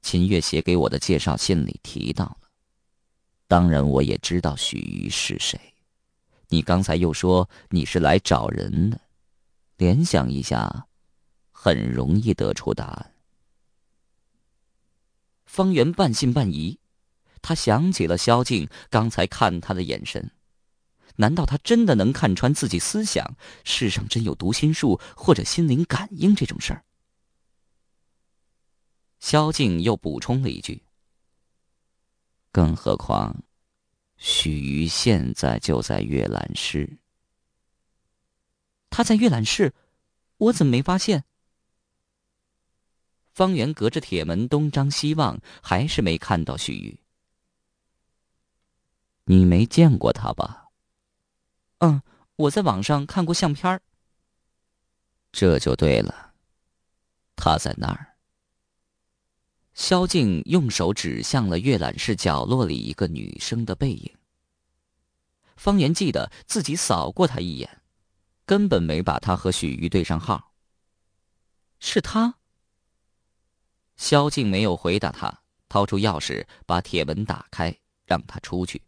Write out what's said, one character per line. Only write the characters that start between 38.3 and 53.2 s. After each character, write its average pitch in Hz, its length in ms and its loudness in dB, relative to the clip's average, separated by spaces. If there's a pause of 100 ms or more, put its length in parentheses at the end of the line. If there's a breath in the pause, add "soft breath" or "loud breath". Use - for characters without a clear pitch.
”“他 - 140 0
在 220 120 4
阅 220 140 4
览 117 140 2
室？ 143 300 0 (640)
我 226 160 4
怎 165 120 2
么 139 40 4
没 123 120 4
发 180 160 0
现？” 180 280 0 (2000)
方 190 200 2
圆 143 200 0
隔 110 160 0
着 151 120 -4
铁 82 240 -4
门 92 240 -2
东 147 200 0
张 143 220 0
西 147 240 -2
望， 127 240 -2 (240 loud breath)
还 101 240 -2
是 151 140 -2
没 82 160 0
看 87 260 -2
到 65 140 -8
许 - 160 -8
瑜。 50 260 -14 (2250)
“你 92 220 8
没 90 200 6
见 156 320 6
过 58 140 2
他 - 220 -4
吧 - 340 -8 (1120)
？”“嗯， 151 220 4 (340 soft breath)
我 147 160 2
在 214 100 0
网 104 220 2
上 147 220 0
看 175 200 -2